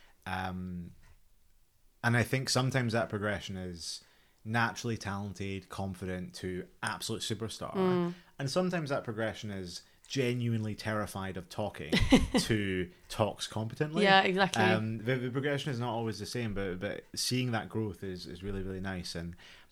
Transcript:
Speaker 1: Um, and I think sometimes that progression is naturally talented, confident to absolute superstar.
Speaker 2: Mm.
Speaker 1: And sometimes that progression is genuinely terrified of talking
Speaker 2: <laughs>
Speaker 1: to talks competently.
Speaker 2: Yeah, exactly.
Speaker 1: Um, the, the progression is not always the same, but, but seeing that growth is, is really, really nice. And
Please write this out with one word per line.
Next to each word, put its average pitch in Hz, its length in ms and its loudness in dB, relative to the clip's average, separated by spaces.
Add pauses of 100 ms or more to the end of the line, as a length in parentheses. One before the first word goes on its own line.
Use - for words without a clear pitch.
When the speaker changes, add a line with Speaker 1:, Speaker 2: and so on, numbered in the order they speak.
(280)
Speaker 1:
Um, 92 640 -4 (1120)
and 117 120 4
I 117 80 6
think 131 260 0
sometimes 127 440 2
that 113 160 2
progression 98 480 -2
is 90 440 -8 (440)
naturally 113 500 0
talented, 98 760 -6
confident 92 680 -6
to 90 300 -6 (180)
absolute 107 400 -4
superstar. 110 520 -6
Speaker 2:
Mm. 180 380 2 (240)
Speaker 1:
And 139 120 -2
sometimes 175 420 0
that 135 120 0
progression 110 460 -4
is 95 320 -8 (260)
genuinely 120 680 0
terrified 98 600 -2
of 90 140 -8
talking 98 420 -4 (240)
Speaker 2:
<laughs> - 260 4
Speaker 1:
to 98 460 2 (220)
talks - 380 2
competently. 151 560 0
Speaker 2:
Yeah, 196 180 10
exactly. 190 420 4
Speaker 1:
Um, 110 360 4
the, 117 160 2
the 127 160 -2
progression 139 400 0
is 117 80 -2
not 120 120 0
always 113 280 -2
the 101 80 -6
same, 113 260 -2
but, 95 260 -2
but 98 260 -4 (100)
seeing 127 380 0
that 104 160 -2
growth 107 340 -2
is, 92 240 -6
is 87 160 -10
really, 98 180 -2
really 95 200 -4
nice. 92 340 -4
And 85 200 -6 (360)